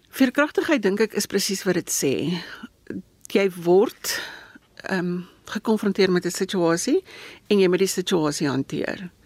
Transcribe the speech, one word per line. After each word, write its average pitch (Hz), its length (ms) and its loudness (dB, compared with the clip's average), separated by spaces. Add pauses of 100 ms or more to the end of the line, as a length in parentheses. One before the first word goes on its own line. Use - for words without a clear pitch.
Veerkragtigheid, 285 720 0
dink 202 180 2
ek, 220 140 0
is - 120 -2
presies - 380 -2
wat 180 120 0
dit 170 140 -4
sê. 147 540 -2 (880)
Jy 196 200 2 (120)
word, - 580 2 (540)
ehm, 180 460 -4 (240)
gekonfronteer 208 680 0
met 180 140 0
'n 175 60 -4
situasie 185 720 0 (440)
en 208 120 4
jy 190 80 6
moet 180 120 2
die 190 80 4
situasie 160 600 0
hanteer. 139 600 -4 (160)